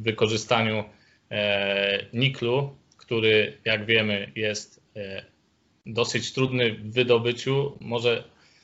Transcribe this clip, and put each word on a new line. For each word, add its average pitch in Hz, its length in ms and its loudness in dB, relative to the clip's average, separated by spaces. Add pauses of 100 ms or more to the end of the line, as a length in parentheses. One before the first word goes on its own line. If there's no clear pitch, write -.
wykorzystaniu, 110 800 0 (460)
e, 101 680 0 (140)
niklu, 135 580 0 (260)
który, 110 680 2
jak 110 200 -2
wiemy, 104 520 0
jest, 107 460 -6 (140)
e, 98 260 -10 (640)
dosyć 117 460 -2
trudny 127 400 0
w 107 200 -10
wydobyciu. 123 880 2
Może 117 440 -2 (400)